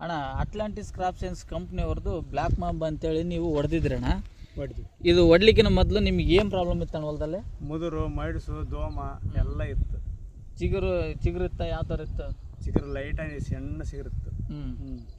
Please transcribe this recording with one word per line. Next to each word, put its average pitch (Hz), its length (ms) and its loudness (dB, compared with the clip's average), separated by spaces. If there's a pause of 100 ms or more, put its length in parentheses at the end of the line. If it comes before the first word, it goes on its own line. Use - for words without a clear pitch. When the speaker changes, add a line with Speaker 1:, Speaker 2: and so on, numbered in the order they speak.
Speaker 1:
ಅಣ್ಣ, 170 120 -4
ಅಟ್ಲಾಂಟಿಸ್ 165 800 -4
ಕ್ರಾಪ್ 185 260 -2
ಸೈನ್ಸ್ 180 260 -6
ಕಂಪ್ನಿಯವ್ರದ್ದು 170 760 -2
ಬ್ಲ್ಯಾಕ್ 147 380 0
ಮಾಂಬ್ 170 240 0
ಅಂತೇಳಿ 160 400 0
ನೀವು 170 300 0
ಹೊಡೆದಿದ್ರಣ್ಣ? 147 520 2 (500)
Speaker 2:
ಹೊಡ್ದ್ವಿ. 135 300 -6 (200)
Speaker 1:
ಇದು 175 220 8
ಹೊಡ್ಲಿಕ್ಕಿನ 208 400 10
ಮೊದ್ಲು 185 320 6
ನಿಮ್ಗೆ 185 240 4
ಏನ್ 185 260 6
ಪ್ರಾಬ್ಲಮ್ 175 320 0
ಇತ್ತು 165 160 -6
ಅಣ್ಣ 151 100 -4
ಹೊಲದಲ್ಲಿ? 151 600 -6
Speaker 2:
ಮುದುರು, 156 400 -2
ಮೈಡ್ಸು, 151 640 -6
ದೋಮ 151 280 -4
Speaker 1:
ಹ್ಮ್. 139 380 -6
Speaker 2:
ಎಲ್ಲ 147 240 2
ಇತ್ತು. - 360 -2 (600)
Speaker 1:
ಚಿಗುರು, 175 640 0
ಚಿಗುರು 175 220 0
ಇತ್ತ? - 160 -2
ಯಾವ 165 200 -2
ಥರ 165 200 -2
ಇತ್ತು? 143 360 -6 (260)
Speaker 2:
ಚಿಗುರು 143 300 0
ಲೈಟ್ 139 260 -4
ಆಗಿ 151 200 -6
ಸಣ್ಣ 143 440 -6
ಚಿಗುರು 139 260 -8
ಇತ್ತು. - 440 -6
Speaker 1:
ಹ್ಮ್. 135 240 -8
Speaker 2:
ಹ್ಮ್. 131 220 -10 (200)